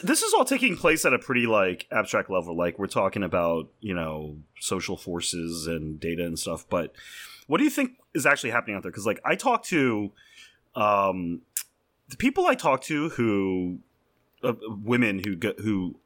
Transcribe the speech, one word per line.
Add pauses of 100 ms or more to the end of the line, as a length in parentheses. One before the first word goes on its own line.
this
is
all
taking
place
at
a
pretty,
like,
abstract
level.
Like,
we're
talking
about, (120)
you
know, (220)
social
forces
and
data
and
stuff,
but (520)
what
do
you
think (200)
is
actually
happening
out
there?
'Cause,
like,
I
talk
to, (640)
um, (680)
the
people
I
talk
to
who, (640)
uh, (140)
women
who
go,
who